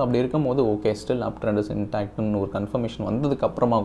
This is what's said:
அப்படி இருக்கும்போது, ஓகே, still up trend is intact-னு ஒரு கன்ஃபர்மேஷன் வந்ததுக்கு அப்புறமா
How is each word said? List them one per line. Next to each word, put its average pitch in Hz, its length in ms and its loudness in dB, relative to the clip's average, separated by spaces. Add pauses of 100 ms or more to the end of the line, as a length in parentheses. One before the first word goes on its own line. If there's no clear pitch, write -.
அப்படி 123 180 2
இருக்கும்போது, 135 400 2 (100)
ஓகே, 104 200 2 (100)
still 127 260 0
up - 140 -6
trend 104 220 2
is 104 120 -8
intact-னு 104 680 -2
ஒரு 95 120 -2
கன்ஃபர்மேஷன் 113 540 -4
வந்ததுக்கு 135 400 0
அப்புறமா 117 360 2